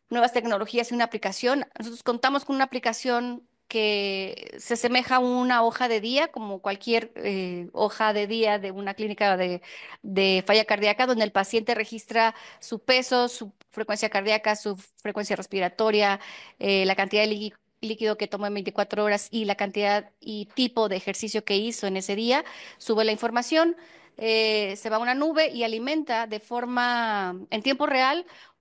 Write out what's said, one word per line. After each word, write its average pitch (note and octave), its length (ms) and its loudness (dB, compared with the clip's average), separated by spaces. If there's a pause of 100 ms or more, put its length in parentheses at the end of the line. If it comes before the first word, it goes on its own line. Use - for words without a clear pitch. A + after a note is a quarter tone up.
Nuevas A#3+ 220 4
tecnologías A#3 600 0
y A#3+ 40 -2
una A#3 80 2
aplicación. A#3 640 0 (120)
Nosotros A#3 240 -10
contamos C4+ 440 0
con C#4 100 -2
una C4+ 100 2
aplicación A#3+ 840 -2 (200)
que G3+ 920 -2
se - 180 -4
asemeja B3+ 420 2
a - 20 6
una B3 440 2
hoja A#3 260 0
de A3+ 100 2
día, C4 300 0
como G3+ 320 -8
cualquier, A3+ 540 -2
eh, F3+ 580 -4
hoja G#3+ 400 2
de G#3 120 0
día G#3+ 320 2
de G3 140 -6
una G3 220 -6
clínica G#3 420 2
de, F3+ 260 -2 (400)
de F#3+ 460 2
falla G#3+ 180 6
cardíaca, G#3 400 2
donde A#3 200 2
el G3+ 60 -6
paciente G#3+ 440 0
registra A3 580 0 (260)
su - 200 -8
peso, B3+ 480 2
su A3+ 240 -8 (180)
frecuencia G#3+ 400 -4
cardíaca, G#3+ 460 2
su G#3 220 -6 (180)
frecuencia G#3 400 -4
respiratoria, G3 840 2 (400)
eh, G3 260 2
la F#3+ 100 2
cantidad G3+ 280 2
de G#3+ 40 4
lí-, G#3+ 260 -4 (280)
líquido G#3+ 360 -2
que G#3 100 -4
tomó G3+ 200 -4
en G3+ 60 -4
veinticuatro G3+ 500 -2
horas G#3 260 0
y A3 160 -2
la G3+ 100 0
cantidad G3+ 540 0 (100)
y G#3 360 -10
tipo A#3+ 340 2
de F#3+ 60 0
ejercicio G3+ 480 -4
que G3+ 140 0
hizo A3+ 280 -2
en F#3+ 120 -2
ese F#3+ 180 -4
día. A#3+ 300 0 (320)
Sube A3 260 0
la G#3+ 80 4
información, A#3+ 640 2 (400)
eh, A3 640 2
se - 120 -8
va G#3+ 60 2
a A3 40 2
una A#3+ 140 0
nube D#4 360 2
y A#3 140 -4
alimenta A#3 640 -2
de G#3+ 140 -8
forma, A#3+ 960 -2 (140)
en G#3+ 120 -4
tiempo C4+ 240 2
real, C#4+ 400 2 (360)